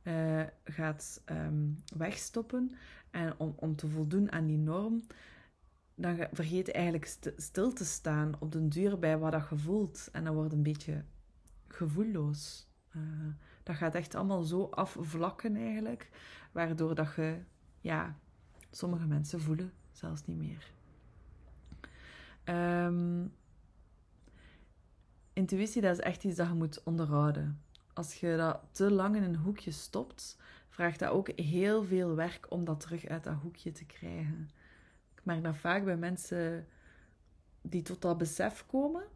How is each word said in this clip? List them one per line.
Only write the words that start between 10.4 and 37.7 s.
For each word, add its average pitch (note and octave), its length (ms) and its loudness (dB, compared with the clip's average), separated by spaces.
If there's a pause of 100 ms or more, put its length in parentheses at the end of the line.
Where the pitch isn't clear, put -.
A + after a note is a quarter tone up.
een D3+ 100 4
beetje D3+ 400 0 (640)
gevoelloos. D#3 1000 -2 (220)
Eh, D#3+ 120 -8 (640)
dat E3+ 120 -4
gaat D#3+ 200 0
echt F3 200 -4
allemaal F#3+ 280 2
zo F3 200 0
afvlakken F#3 920 -2
eigenlijk, A3 540 -4 (420)
waardoor E3 440 2
dat D#3 200 0
je, D#3+ 240 0 (400)
ja, D#3+ 400 -4 (520)
sommige F3 360 -2
mensen D3 340 2
voelen D#3+ 300 0 (200)
zelfs D#3+ 340 -8
niet E3 120 -4
meer. - 340 -8 (1700)
Ehm, F3 840 2 (2000)
intuïtie, G3 480 2
dat F3+ 160 6
is - 60 -4
echt F3 200 -2
iets F#3 120 2
dat F3 120 2
je E3+ 60 0
moet D#3+ 300 0
onderhouden. D3 800 2 (320)
Als E3+ 200 -6
je E3+ 240 2
dat D#3+ 220 2 (120)
te G3+ 200 4
lang G3+ 240 6
in G#3 80 4
een F3 120 2
hoekje F3 360 -2
stopt, - 680 -8 (320)
vraagt E3+ 300 0
dat - 120 0
ook - 280 2
heel F#3 440 4
veel F3+ 320 2
werk E3 360 -4
om F3 140 0
dat D#3 140 0
terug D#3+ 260 -8
uit D#3+ 180 -6
dat D3+ 180 -2
hoekje E3+ 300 -8
te D3+ 140 -14
krijgen. D#3+ 640 -6 (640)
Ik - 100 -20
merk E3 180 0
dat D#3+ 120 0
vaak F3+ 300 0
bij F3+ 120 2
mensen E3+ 720 -2 (920)
die F3+ 200 -2